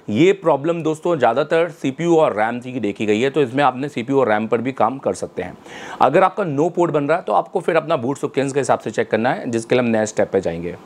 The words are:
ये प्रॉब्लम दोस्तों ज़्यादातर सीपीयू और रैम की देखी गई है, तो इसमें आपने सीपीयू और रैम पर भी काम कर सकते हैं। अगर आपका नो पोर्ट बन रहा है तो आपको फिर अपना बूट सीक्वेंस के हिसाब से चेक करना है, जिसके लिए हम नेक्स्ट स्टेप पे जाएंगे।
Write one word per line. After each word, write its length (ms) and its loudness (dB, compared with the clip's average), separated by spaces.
ये 220 4
प्रॉब्लम 500 0
दोस्तों 340 -2
ज़्यादातर 520 2
सीपीयू 480 0
और 160 4
रैम 280 -2
की 200 -8
देखी 260 -2
गई 140 2
है, 100 2
तो 120 2
इसमें 220 0
आपने 240 0
सीपीयू 320 -2
और 80 2
रैम 180 0
पर 120 0
भी 140 -4
काम 260 0
कर 160 -4
सकते 280 -10
हैं। 160 -14
अगर 220 4
आपका 220 0
नो 240 0
पोर्ट 240 0
बन 120 0
रहा 140 0
है 60 -14
तो 80 -4
आपको 280 -2
फिर 160 0
अपना 200 0
बूट 220 -4
सीक्वेंस 340 -2
के 80 -2
हिसाब 180 2
से 120 -8
चेक 200 -2
करना 200 0
है, 200 -4
जिसके 240 -2
लिए 100 2
हम 60 0
नेक्स्ट 240 0
स्टेप 180 0
पे 80 2
जाएंगे। 460 -6